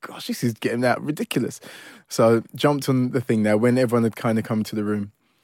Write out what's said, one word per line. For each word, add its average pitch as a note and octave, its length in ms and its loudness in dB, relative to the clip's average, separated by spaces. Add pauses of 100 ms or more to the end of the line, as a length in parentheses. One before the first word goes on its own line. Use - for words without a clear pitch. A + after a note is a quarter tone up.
gosh, - 260 -14
this - 160 -6
is A#2+ 100 0
getting A#2+ 320 -4
out A#2+ 160 2
ridiculous." - 580 -4 (500)
So A#2 280 4
I A2 40 0 (140)
jumped C#3+ 340 0
on B2+ 220 2
the C3 100 -2
thing A2+ 220 0
there G#2+ 140 4
when B2 220 4
everyone A#2+ 240 2
had A2 140 0
kind A2+ 200 0
of G#2+ 80 -2
come G#2+ 180 -2
to A2 120 -8
the G#2 80 -2
room, G#2 300 -4 (300)